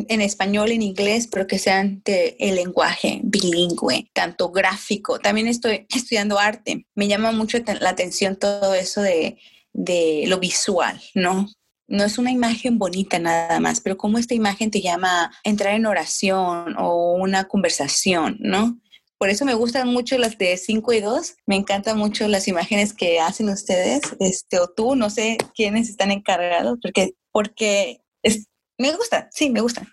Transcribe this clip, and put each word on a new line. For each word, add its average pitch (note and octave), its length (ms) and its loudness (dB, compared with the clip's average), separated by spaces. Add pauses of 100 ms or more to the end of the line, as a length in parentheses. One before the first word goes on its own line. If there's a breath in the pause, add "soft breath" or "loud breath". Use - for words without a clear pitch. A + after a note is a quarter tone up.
en A3 120 0
español, G3+ 500 0
en A3+ 120 0
inglés, G#3 440 0
pero F#3+ 200 -4
que G3 120 -2
sean G3 460 0
de, F3+ 340 2
el G3 180 0
lenguaje F3+ 680 0
bilingüe, F3 880 0
tanto F3 380 -2
gráfico. G3 680 -2
También G#3+ 300 0
estoy A#3 460 -2
estudiando G#3 440 0
arte. - 560 -2
Me G3+ 140 0
llama A3 240 2
mucho A3 320 0
te-, - 160 -4
la F#3 100 2
atención F#3 460 -2
todo G3+ 380 0
eso F#3 260 -2
de, F3 380 0 (340 soft breath)
de E3+ 540 0
lo F#3 120 2
visual, E3+ 600 0 (140)
¿no? F#3+ 340 0 (400)
No G3+ 160 0
es G#3 140 0
una B3 120 0
imagen A#3+ 480 0
bonita F#3 400 -2
nada E3 400 0
más, E3 220 0
pero F#3+ 160 -4
cómo G#3+ 220 0
esta A#3+ 160 -2
imagen G#3+ 360 0
te G#3 100 0
llama F3+ 440 0
a - 80 -6 (100)
entrar G#3 320 2
en A3+ 120 2
oración F3+ 920 0
o F3 360 2
una F#3+ 340 0
conversación, E3+ 880 0
¿no? A3 400 0 (420 soft breath)
Por G3 80 0
eso A3+ 160 0
me C4+ 80 2
gustan A#3+ 360 0
mucho B3 280 0
las A3+ 220 0
de F3+ 180 2
cinco A3 380 0
y G#3+ 60 2
dos. A#3+ 440 -4
Me G3+ 100 0
encantan G3+ 440 -2
mucho G#3 280 0
las G3+ 220 2
imágenes G3+ 460 0
que E3+ 260 2
hacen G3 300 0
ustedes, G3 500 0 (180)
este, F#3 400 0
o F3 100 2
tú, B3 280 0
no G#3 140 2
sé A3 260 -2 (180)
quiénes A3 360 0
están G3 200 0
encargados, G3 680 0
porque, F#3 320 -2 (180)
porque G#3 720 0 (220)
es, G#3+ 240 2 (320)
me C#4+ 180 0
gusta, A4 340 -2
sí, D4 200 0
me G#3+ 100 0
gusta. A#3 320 -2